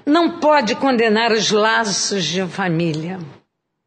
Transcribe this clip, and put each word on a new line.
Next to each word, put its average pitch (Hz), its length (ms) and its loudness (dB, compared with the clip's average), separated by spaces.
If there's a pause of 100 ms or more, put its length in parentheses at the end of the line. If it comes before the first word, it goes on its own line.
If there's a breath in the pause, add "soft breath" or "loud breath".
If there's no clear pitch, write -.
não 320 340 2
pode 285 360 2
condenar 233 560 2
os 202 200 0
laços 208 720 0
de 175 240 -4
família. 170 720 -4 (680)